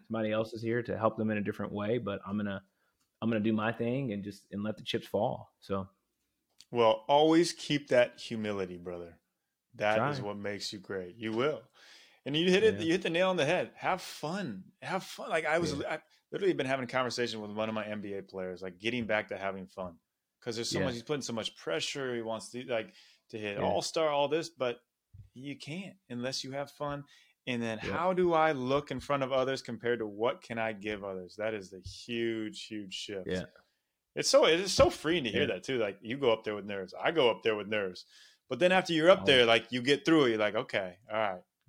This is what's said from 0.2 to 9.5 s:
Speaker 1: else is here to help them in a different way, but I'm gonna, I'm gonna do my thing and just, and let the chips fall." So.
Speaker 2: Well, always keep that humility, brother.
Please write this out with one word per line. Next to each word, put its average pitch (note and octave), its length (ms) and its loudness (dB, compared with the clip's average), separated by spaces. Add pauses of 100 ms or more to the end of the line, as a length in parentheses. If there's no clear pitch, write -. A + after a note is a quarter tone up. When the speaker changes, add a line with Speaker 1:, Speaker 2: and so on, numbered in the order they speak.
Speaker 1:
else A2+ 200 -2
is A2+ 100 -10
here A#2 200 0
to G2 160 -4
help A2 180 2
them A2 140 0
in G#2+ 80 0
a G2+ 40 -2
different G#2 300 -4
way, G#2 260 -2
but G2+ 280 -6
I'm G2+ 100 -4
gonna, G2+ 260 -4 (580)
I'm A2+ 100 -2
gonna A2+ 100 0
do A2 120 2
my G#2+ 200 0
thing A#2+ 400 -2
and G2+ 120 -6
just, G2+ 280 -12
and G2+ 100 -6
let G#2+ 140 -4
the - 60 -18
chips - 240 -4
fall." A2+ 540 -2
So. G2 280 -4 (840)
Speaker 2:
Well, A2+ 380 4
always D#3+ 460 6
keep D3 340 -4
that B2 320 4
humility, G2+ 560 -4
brother. F2 420 -10 (560)